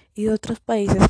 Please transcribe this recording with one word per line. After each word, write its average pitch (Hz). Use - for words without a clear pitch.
y 208
otros 220
países 202